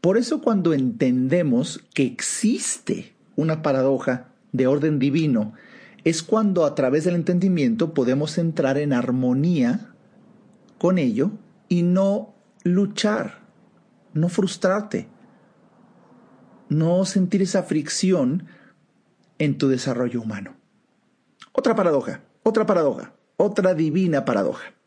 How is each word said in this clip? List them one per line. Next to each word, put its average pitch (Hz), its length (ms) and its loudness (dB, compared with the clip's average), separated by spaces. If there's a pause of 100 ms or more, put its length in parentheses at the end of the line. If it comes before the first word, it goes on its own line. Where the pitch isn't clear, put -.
Por 185 160 2
eso 247 240 -2
cuando 185 320 2
entendemos 131 1120 0 (100)
que 139 100 2
existe - 1080 -4 (220)
una 160 260 -2
paradoja 135 720 0 (200)
de 127 140 2
orden 147 320 2
divino, 135 560 0 (500)
es 160 180 0
cuando 202 420 2
a 143 100 0
través 143 300 2
del 175 100 2
entendimiento 165 800 0
podemos 139 440 0
entrar 156 400 0
en 147 140 0
armonía 127 1000 0 (840)
con 185 200 2
ello 135 340 0 (360)
y 175 140 0
no 196 520 0 (300)
luchar, 202 760 -2 (760)
no 156 140 0
frustrarte, 196 800 -2 (1600)
no 165 360 2
sentir 185 380 0
esa 185 200 0
fricción 156 840 -2 (920)
en 147 200 -2
tu 139 100 2
desarrollo 123 540 -2
humano. 101 340 -10 (960)
Otra 233 220 0
paradoja, 160 480 0 (200)
otra 214 240 2
paradoja, 165 480 0 (220)
otra 185 380 2
divina 160 500 0
paradoja. 101 480 -2 (140)